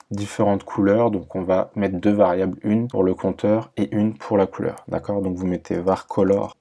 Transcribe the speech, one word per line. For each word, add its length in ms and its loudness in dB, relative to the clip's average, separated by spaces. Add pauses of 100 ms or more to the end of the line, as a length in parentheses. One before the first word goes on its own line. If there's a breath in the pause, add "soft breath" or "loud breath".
(120)
différentes 520 0
couleurs, 460 2
donc 260 -6
on 60 -4
va 320 0
mettre 260 -2
deux 140 2
variables, 480 2
une 260 0
pour 160 0
le 120 2
compteur 600 -2
et 180 -2
une 220 0
pour 220 -2
la 80 4
couleur, 420 -6
d'accord ? 360 -4
Donc 120 -4
vous 120 -4
mettez 320 -4
var 260 0
color 560 0